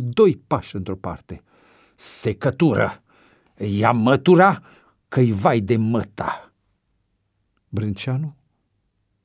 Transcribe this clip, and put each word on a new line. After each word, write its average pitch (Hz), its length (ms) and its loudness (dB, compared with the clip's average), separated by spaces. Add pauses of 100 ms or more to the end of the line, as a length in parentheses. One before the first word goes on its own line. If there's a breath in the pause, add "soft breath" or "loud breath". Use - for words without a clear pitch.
doi 185 280 2 (100)
pași - 280 -6
într-o 95 200 -8
parte. - 480 -12 (520 soft breath)
„Secătură! - 1080 -2 (540 soft breath)
Ia 104 340 0
mătura, 139 720 4 (440 soft breath)
că-i 123 240 0
vai 117 280 0
de 110 180 0
măta.” - 760 -4 (1160)
Brânceanu, 127 680 -6 (880)